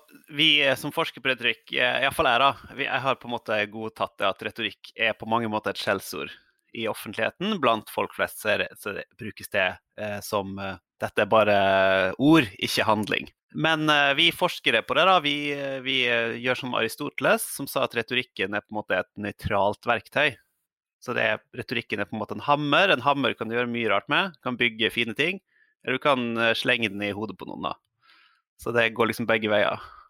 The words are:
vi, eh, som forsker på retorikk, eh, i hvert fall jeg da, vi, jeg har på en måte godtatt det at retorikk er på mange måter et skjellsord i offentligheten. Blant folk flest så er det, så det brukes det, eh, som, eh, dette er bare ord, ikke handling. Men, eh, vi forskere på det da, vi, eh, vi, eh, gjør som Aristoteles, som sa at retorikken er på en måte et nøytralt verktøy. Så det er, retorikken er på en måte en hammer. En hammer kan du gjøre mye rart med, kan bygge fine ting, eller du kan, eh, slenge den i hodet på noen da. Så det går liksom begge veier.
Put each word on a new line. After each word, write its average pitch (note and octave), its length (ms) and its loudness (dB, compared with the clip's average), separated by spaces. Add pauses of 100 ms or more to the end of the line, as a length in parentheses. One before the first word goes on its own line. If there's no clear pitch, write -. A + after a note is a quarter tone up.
(340)
vi, D3 280 4
eh, C3+ 160 4
som D3 160 -6
forsker D#3+ 300 -4
på C3+ 80 0
retorikk, A#2+ 420 -2
eh, B2 280 2
i C3+ 40 2
hvert C3+ 120 0
fall D3+ 120 4
jeg A#2+ 140 4
da, C#3 80 6 (240)
vi, C3 100 -4
jeg B2+ 200 -2
har B2+ 120 0
på A#2+ 120 -16
en A#2+ 60 -6
måte A2+ 220 -2 (140)
godtatt A2 480 -6
det G2+ 100 2
at G#2+ 160 -6
retorikk - 480 -8
er A2 240 0
på A2 120 -10
mange A2+ 200 0
måter G#2 240 -4
et - 80 -8
skjellsord F#2 520 -4 (400)
i A2+ 160 -6
offentligheten. A2+ 720 -4
Blant A#2 320 0
folk G2+ 240 -4
flest - 240 -4
så G#2 140 2
er F#2+ 80 0
det, - 60 -8 (120)
så G2+ 140 -8
det - 80 -10 (140)
brukes G#2 360 -14
det, F#2+ 140 2 (340)
eh, G2+ 240 -6
som, G2 320 -4
eh, G2 200 -8 (240)
dette G#2+ 200 -2
er G2+ 80 2
bare G#2 280 6 (600)
ord, D3 300 6 (100)
ikke - 300 0
handling. G#2+ 400 0 (260)
Men, D#3 360 0
eh, C#3+ 280 4
vi E3 160 4
forskere C3+ 480 0
på - 160 -2
det D#3+ 80 6
da, F#3 160 6
vi, C#3+ 140 -2 (180)
eh, C#3 280 -6
vi, C3 180 -2 (100)
eh, A#2 320 0
gjør B2 160 0
som B2 160 -8
Aristoteles, C#3 720 0
som - 240 -10
sa C3+ 160 0
at - 80 -4
retorikken A#2 640 -2
er G#2 40 -4
på - 120 -16
en G#2+ 80 -4
måte F#2+ 160 0
et F2+ 200 -2
nøytralt G2+ 680 -2
verktøy. B2 480 0 (720)
Så B2 100 -6
det A#2 80 -2
er, A2 200 0 (120)
retorikken A#2 460 -6
er G#2 80 -2
på - 80 -10
en G#2+ 80 -4
måte - 100 -8
en G#2 140 -10
hammer. D3 420 2
En C#3 140 2
hammer C3+ 340 2
kan A2 120 -6
du A2+ 60 -6
gjøre A#2+ 140 0
mye A#2 220 -2
rart G2 180 0
med, E3+ 320 0
kan B2 160 -6
bygge A2+ 320 2
fine A#2 240 -4
ting, F3 280 -2 (440)
eller B2+ 140 -2
du - 20 -20
kan, B2 380 0
eh, A2+ 160 4
slenge A#2+ 340 0
den G2+ 140 -8
i G2+ 100 -2
hodet G#2 240 -8
på - 80 -14
noen - 160 -12
da. F2 120 -4 (840)
Så A#2+ 140 -6
det A#2 220 2
går A2+ 160 2
liksom A2+ 160 -4
begge A2 240 2
veier. G#2 260 2 (320)